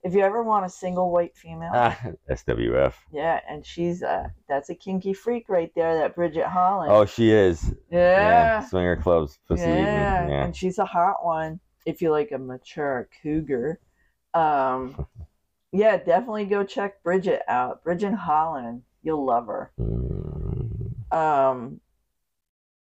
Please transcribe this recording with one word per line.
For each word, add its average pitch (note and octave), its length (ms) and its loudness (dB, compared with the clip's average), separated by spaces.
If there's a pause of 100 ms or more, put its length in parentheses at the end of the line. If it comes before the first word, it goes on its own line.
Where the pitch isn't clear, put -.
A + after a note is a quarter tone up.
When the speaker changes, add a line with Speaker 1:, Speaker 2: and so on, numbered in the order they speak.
Speaker 1:
If F3+ 100 -4
you G3+ 80 6
ever G#3 200 2
want G#3+ 240 2
a - 20 -8
single F3+ 440 -2
white F3 240 0
female. E3 360 -12
Speaker 2:
Ah, A#2+ 240 2 (180)
<laughs> - 140 -20
S C2 140 -6
W A#1 340 -2
F. C2+ 360 0
Speaker 1:
Yeah, D#3 260 -2 (100)
and D3 160 -12
she's, E3+ 380 -6
uh, - 280 -4 (180)
that's C#3 200 -4
a E3+ 60 -10
kinky F#3+ 380 -6
freak G3 360 -4
right E3+ 280 0
there, E3 220 2
that - 180 -2
Bridget E3+ 300 -2
Holland. F3+ 440 0
Speaker 2:
Oh, G#2+ 140 8
she A2+ 260 2
is. F#2+ 420 4 (160)
Speaker 1:
Yeah. F3 120 2 (580)
Speaker 2:
Yeah, - 80 -6
swinger F2 300 0
clubs, E2 500 2
pussy - 160 -2
eating. - 140 0
Speaker 1:
Yeah, F3+ 520 0
Speaker 2:
Yeah. C#2 160 0
Speaker 1:
and - 120 -6
she's F#3 240 -4
a G3 40 2
hot F#3 400 0
one D#3+ 360 -4 (260)
if D#3+ 160 -4
you E3 80 2
like D3 220 0
a C3 60 -6
mature B2+ 680 -6 (140)
cougar. D3+ 560 -2 (560)
Um, C3 720 0 (320)
Speaker 2:
<laughs> - 320 -20
Speaker 1:
yeah, G3+ 280 4
definitely G#3 480 0
go G3+ 180 0
check G3 400 -8
Bridget F#3 420 0
out. B2 380 -2
Bridget F3+ 300 -2
Holland, D#3 680 -2 (220)
you'll D3+ 200 -2
love A#2+ 220 0
her. G#2 320 -8
Speaker 2:
Mm. - 1300 -6
Speaker 1:
Um, D#3 680 0 (1160)